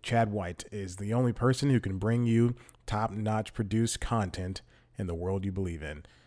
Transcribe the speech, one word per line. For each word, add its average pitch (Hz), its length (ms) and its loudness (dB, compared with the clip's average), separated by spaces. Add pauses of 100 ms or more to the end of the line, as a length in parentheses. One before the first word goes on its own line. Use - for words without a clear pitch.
Chad 113 280 2
White 90 400 -6
is 95 260 -8
the 101 180 -4
only 123 180 4
person 131 380 2
who 123 100 6
can 95 160 -4
bring 113 300 2
you 117 280 4 (300)
top-notch 107 680 -2
produced 110 480 0
content 95 580 -2 (380)
in 101 80 -4
the 85 80 -2
world 95 320 -2
you 98 60 -2
believe 87 300 -4
in. 76 220 -10 (220)